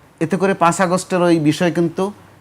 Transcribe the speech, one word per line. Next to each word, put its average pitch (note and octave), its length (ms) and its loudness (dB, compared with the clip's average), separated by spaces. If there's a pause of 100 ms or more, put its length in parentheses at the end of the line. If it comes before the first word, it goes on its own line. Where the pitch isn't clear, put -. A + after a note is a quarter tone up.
(240)
এতে E3+ 160 -2
করে F#3+ 220 0
পাঁচ E3+ 180 2
আগস্টের F3+ 480 0
ওই E3+ 80 4 (140)
বিষয় E3+ 280 0
কিন্তু, E3+ 240 -2 (380)